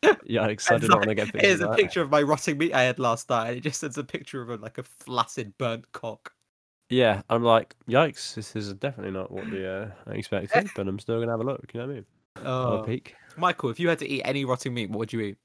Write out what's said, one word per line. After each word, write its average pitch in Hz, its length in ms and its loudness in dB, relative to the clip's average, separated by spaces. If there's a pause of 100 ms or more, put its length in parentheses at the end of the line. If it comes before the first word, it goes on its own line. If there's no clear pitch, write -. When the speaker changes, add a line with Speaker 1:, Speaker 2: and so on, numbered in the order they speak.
Speaker 1:
Yikes, 110 680 4
I 117 40 8
Speaker 2:
It's 113 60 2
Speaker 1:
did 151 80 2
not 180 100 8
Speaker 2:
like, 107 80 2
Speaker 1:
wanna 107 80 2
get 220 180 0
bitten 208 140 0
Speaker 2:
"Here's 185 120 6
Speaker 1:
by 175 60 0
Speaker 2:
a - 40 0
Speaker 1:
that. 113 80 2
Speaker 2:
picture 185 240 2
of 143 80 -2
my 147 120 6
rotting 147 360 0
meat 160 160 0
I 131 100 6
had 127 160 0
last 117 300 0
night," 117 200 0
and 123 80 -6
it 127 40 -12
just 143 180 -4
sends 143 180 -8
a 143 60 -6
picture - 380 -10
of 117 80 -12
a, 120 80 -6
like, 110 200 -12
a 131 60 -10
flaccid 117 760 -4
burnt 117 340 -4
cock. - 420 -12 (560)
Speaker 1:
Yeah, 113 400 4
I'm 117 140 2
like, 113 320 6 (120)
"Yikes, 135 480 2
this 107 200 -12
is 104 180 -6
definitely 101 400 -6
not 95 180 -8
what 95 180 -8
we, 95 160 -6
uh, 95 220 -6 (200)
I 107 60 -10
expected," 104 580 0
Speaker 2:
<laughs> - 40 -14
Speaker 1:
but 98 120 -4
I'm 98 120 -4
still 117 200 -2
gonna 117 120 -2
have 113 80 -2
a 113 40 -4
look, 131 300 -8
you 117 60 -8
know 120 80 -8
what 139 40 -8
I 139 40 -8
mean? 101 100 -14 (320)
I'll 127 340 -2
have 104 80 0
a - 20 -8
Speaker 2:
Oh. 110 40 -8
Speaker 1:
peek. 117 300 -8 (220)
Speaker 2:
Michael, 170 320 0
if 113 100 -8
you 170 100 2
had 165 100 2
to 143 100 -8
eat 139 140 -4
any 139 220 -2
rotting 127 280 -2
meat, 113 160 -4
what 107 100 -4
would 110 140 -4
you 117 80 -2
eat? 101 240 -6